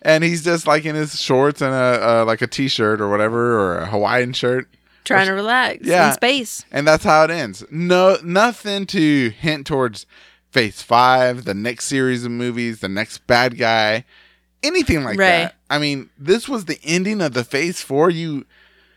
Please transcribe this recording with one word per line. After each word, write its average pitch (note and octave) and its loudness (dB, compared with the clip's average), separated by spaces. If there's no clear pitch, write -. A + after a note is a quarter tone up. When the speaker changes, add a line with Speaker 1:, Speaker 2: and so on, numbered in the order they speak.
Speaker 1:
And D#3 4
he's E3+ -2
just, E3 -2
like, D3+ 2
in D#3 -4
his D3+ -6
shorts C#3+ 2
and C3+ -2
a, A#2 2
a, - -2
like, A2+ 0
a B2+ -2
t-shirt A2 -2
or G2+ -2
whatever, A2+ 0
or F2+ 0
a D#2+ -6
Hawaiian G#2+ 0
shirt. B2+ -2
Speaker 2:
Trying F#3+ 2
Speaker 1:
Or F#3+ 0
Speaker 2:
to - -4
relax A3 -2
Speaker 1:
Yeah. E3+ 4
Speaker 2:
in C#3 0
space. B3 -2
Speaker 1:
And C#3+ -2
that's D#3 4
how D#3 6
it D#3 2
ends. B2+ -6
No, F3+ 4
nothing G3+ -2
to D3 2
hint C#3+ -4
towards B2+ -4
Phase A2 -2
five, B2+ 4
the G2+ -4
next A2+ -6
series B2+ 0
of A#2+ -6
movies, A#2+ -6
the - -6
next G2+ -6
bad A#2+ 2
guy, A2+ 0
anything C4+ -2
like B2+ -4
Speaker 2:
Right. F3+ 4
Speaker 1:
that. - -8
I D3 -2
mean, C#3+ -4
this F3+ -2
was A#3 -6
the D#3 -8
ending F#3+ -2
of D3 -2
the A#2+ -2
Phase - -4
four. D3 2
You, D#3+ -4